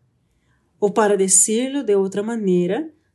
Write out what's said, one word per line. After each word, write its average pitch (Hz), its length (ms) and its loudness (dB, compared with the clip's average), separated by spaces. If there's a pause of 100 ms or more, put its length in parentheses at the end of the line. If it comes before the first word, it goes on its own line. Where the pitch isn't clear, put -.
(800)
O 202 120 0
para 208 240 2
decirlo 226 680 2
de 208 140 0
otra 196 260 -2
manera, 208 680 -2 (240)